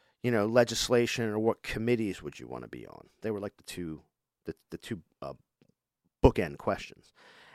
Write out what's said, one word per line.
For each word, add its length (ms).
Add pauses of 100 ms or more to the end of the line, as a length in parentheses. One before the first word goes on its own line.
(220)
you 100
know, 140
legislation, 840
or 100
what 240
committees 580
would 180
you 80
wanna 200
be 180
on?" 220 (140)
They 100
were, 80
like, 180
the 60
two, 400 (420)
the, 100 (140)
the 80
two, 240 (200)
uh, 120 (880)
bookend 340
questions. 560 (420)